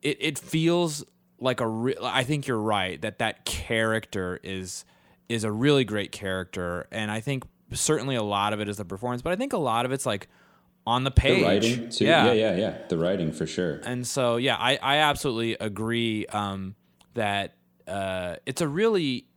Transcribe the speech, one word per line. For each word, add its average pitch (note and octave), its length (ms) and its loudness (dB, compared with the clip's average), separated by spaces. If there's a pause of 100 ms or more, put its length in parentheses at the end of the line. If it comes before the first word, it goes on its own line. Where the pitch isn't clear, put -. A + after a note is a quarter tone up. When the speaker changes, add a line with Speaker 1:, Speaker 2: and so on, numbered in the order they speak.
Speaker 1:
it, D3 180 -2
it C#3+ 180 -2
feels D#3+ 640 0 (360)
like B2+ 220 0
a A#2 60 0
re-, A2+ 340 -2
I B2 220 2
think C#3+ 240 -2
you're A#2+ 120 0
right F#2+ 420 0
that G#2+ 180 -6
that A2 240 -2
character A2 1000 -2
is, F#2 420 -10 (420)
is A2+ 160 -2
a A2 80 0
really C3+ 320 4
great G#2 280 -4
character. F2+ 800 -4
And G#2+ 180 -4
I A2 120 -4
think C3+ 220 -4 (300)
certainly C3+ 420 0
a A2 80 0
lot G#2 300 0
of G#2 80 -4
it G2+ 80 -4
is G2+ 80 -6
the G#2 80 -8
performance, A#2+ 380 -6
but E3 100 -2
I - 20 0
think C4+ 160 -4
a B3 60 -2
lot A#2+ 280 0
of B2+ 60 -2
it's, C#3 140 -4
like, G#2 220 -2 (580)
on B2 200 2
the C3+ 60 0
page. B2+ 280 6
Speaker 2:
The F#2 60 6
writing A2+ 440 2
too. - 160 2
Speaker 1:
Yeah. D3+ 220 6
Speaker 2:
Yeah, B2 60 6
yeah, G#2+ 220 4
yeah. F#2+ 220 0 (120)
The F2 100 0
writing E2+ 320 2
for D#2+ 160 -4
sure. D#2+ 360 -2
Speaker 1:
And B2 220 -6
so, A#2+ 320 0
yeah, B2 200 2
I, B2+ 180 4
I C#3 220 2
absolutely B2+ 600 2
agree, A2 680 -2
um, G2 480 -4 (400)
that, G2+ 400 -2 (320)
uh, F#2 580 -4
it's C#3 160 -6
a E3 60 0
really E3 580 0 (100)